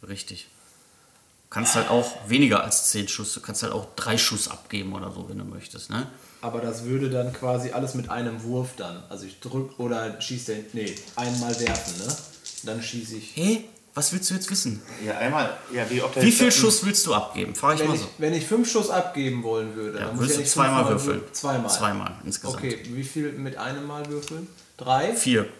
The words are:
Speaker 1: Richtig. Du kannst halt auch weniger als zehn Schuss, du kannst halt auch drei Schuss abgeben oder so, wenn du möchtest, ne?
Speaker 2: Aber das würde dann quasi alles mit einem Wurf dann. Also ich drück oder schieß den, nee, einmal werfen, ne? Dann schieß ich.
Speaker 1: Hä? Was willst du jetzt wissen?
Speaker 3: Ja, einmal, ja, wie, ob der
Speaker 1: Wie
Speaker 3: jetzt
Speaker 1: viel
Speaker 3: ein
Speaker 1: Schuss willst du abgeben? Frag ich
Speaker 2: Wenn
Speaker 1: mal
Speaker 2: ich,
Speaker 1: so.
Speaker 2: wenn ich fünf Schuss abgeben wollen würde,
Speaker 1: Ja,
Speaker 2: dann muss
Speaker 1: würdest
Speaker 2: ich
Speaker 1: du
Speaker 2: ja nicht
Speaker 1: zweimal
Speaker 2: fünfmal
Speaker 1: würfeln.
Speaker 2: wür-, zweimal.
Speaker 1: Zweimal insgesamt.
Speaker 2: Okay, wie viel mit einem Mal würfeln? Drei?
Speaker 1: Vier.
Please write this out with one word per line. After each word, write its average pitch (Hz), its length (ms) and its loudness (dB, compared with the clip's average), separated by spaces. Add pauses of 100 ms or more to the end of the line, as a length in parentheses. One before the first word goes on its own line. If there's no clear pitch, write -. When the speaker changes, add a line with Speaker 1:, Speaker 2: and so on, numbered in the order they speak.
Speaker 1:
Richtig. 98 400 -12 (1000)
Du - 60 -8
kannst 117 200 2
halt 117 140 2
auch 120 220 4 (160)
weniger 120 360 6
als - 260 2
zehn 101 180 0
Schuss, - 280 -4
du - 40 -8
kannst - 240 -6
halt - 100 -2
auch 104 220 -4
drei 113 220 2
Schuss - 320 2
abgeben 95 440 -6
oder 95 180 -8
so, 92 180 -10
wenn 98 80 -8
du 98 80 -8
möchtest, - 460 -12
ne? 123 160 -4 (340)
Speaker 2:
Aber 117 200 -6
das 117 240 -6
würde 131 260 0
dann 123 200 0
quasi 123 400 -2
alles 131 220 -4
mit 123 160 -6
einem 113 340 -4
Wurf 123 320 -2
dann. 87 340 -10
Also 98 180 -12
ich - 120 -18
drück 131 400 -6
oder 113 400 -2
schieß - 260 -6
den, 107 280 -6
nee, 104 220 -4 (200)
einmal 120 440 -2
werfen, 117 400 -2
ne? 117 180 -6 (460)
Dann 110 180 -6
schieß 113 300 -6
ich. 110 260 -12
Speaker 1:
Hä? 214 260 2 (300)
Was - 180 0
willst 180 200 0
du - 20 -2
jetzt 185 160 -4
wissen? 120 320 -2 (240)
Speaker 3:
Ja, 107 140 -2
einmal, 131 360 0 (160)
ja, 120 200 -2
wie, 123 100 2
ob - 140 0
der 131 80 6
Speaker 1:
Wie 226 60 12
Speaker 3:
jetzt 226 100 8
Speaker 1:
viel 247 80 10
Speaker 3:
ein 240 40 8
Speaker 1:
Schuss - 320 6
willst 196 220 4
du 160 80 2
abgeben? - 400 0
Frag 147 220 4
ich 156 60 0
Speaker 2:
Wenn 151 80 4
Speaker 1:
mal 156 80 4
Speaker 2:
ich, - 40 0
Speaker 1:
so. 101 60 -6 (100)
Speaker 2:
wenn 156 160 2
ich 151 140 0
fünf 226 240 4
Schuss 220 180 2
abgeben 135 540 0
wollen 110 320 0
würde, 107 240 -4
Speaker 1:
Ja, 107 80 -2
Speaker 2:
dann 113 80 -4
muss 127 100 2
Speaker 1:
würdest 143 140 4
Speaker 2:
ich 139 120 2
Speaker 1:
du - 80 2
Speaker 2:
ja 135 60 8
nicht 135 80 4
Speaker 1:
zweimal 127 140 6
Speaker 2:
fünfmal 107 180 2
Speaker 1:
würfeln. - 240 0
Speaker 2:
wür-, - 40 -20
zweimal. 127 380 -2
Speaker 1:
Zweimal 98 440 0 (100)
insgesamt. - 320 -6
Speaker 2:
Okay, 123 300 -4
wie 123 160 -6
viel 147 300 -4
mit 135 240 -8
einem 135 280 -6
Mal 147 240 -8
würfeln? 160 380 -6 (300)
Drei? 135 380 4
Speaker 1:
Vier. 117 300 6 (140)